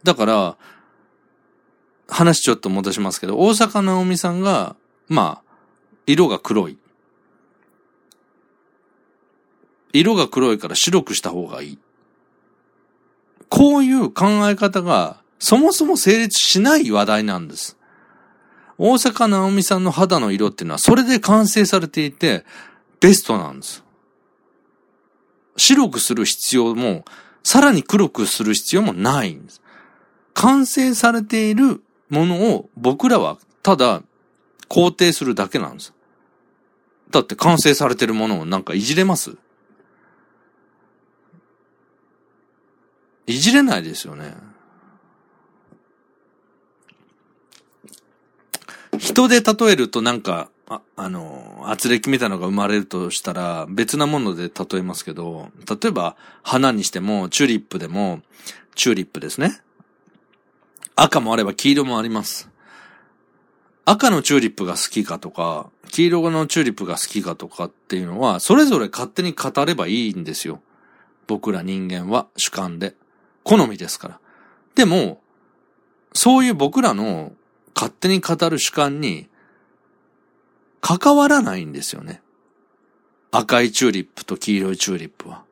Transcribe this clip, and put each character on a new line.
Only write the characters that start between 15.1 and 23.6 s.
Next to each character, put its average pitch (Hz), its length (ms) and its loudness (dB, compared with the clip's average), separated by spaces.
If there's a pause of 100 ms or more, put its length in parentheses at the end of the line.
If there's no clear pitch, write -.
そ - 180 4
も 311 140 6
そ 320 140 0
も 320 120 2
成 226 220 4
立 220 200 0
し - 220 2
な 294 160 4
い 127 140 0
話 101 140 4
題 107 180 0
な 98 160 -4
ん 82 80 -10
で 73 100 -16
す。 - 200 -14 (1000)
大 226 220 4
坂 226 280 2
な 196 160 2
お 196 80 0
み 196 120 2
さ 196 160 0
ん 185 40 -2
の 180 80 0
肌 180 280 2
の 107 120 -2
色 101 160 0
っ 95 60 -2
て - 100 -12
い - 20 -8
う - 20 -6
の 78 60 -6
は 73 60 -6
そ - 160 6
れ 254 80 2
で 240 160 2
完 214 280 4
成 208 180 2
さ 196 140 0
れ 165 80 -4
て 151 180 -4
い 143 60 -8
て 127 340 -2 (540)
ベ 190 140 8
ス 196 100 4
ト 113 140 -2
な 78 140 -8
ん 67 80 -16
で - 60 -18